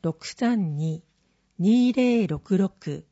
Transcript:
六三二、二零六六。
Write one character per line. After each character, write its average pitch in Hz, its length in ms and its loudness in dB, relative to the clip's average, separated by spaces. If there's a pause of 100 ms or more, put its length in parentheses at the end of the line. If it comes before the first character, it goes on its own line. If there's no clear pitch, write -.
六 - 240 -6
三 214 500 -2
二、 160 260 -4 (560)
二 247 340 4
零 240 340 2
六 156 320 -2
六。 160 540 -4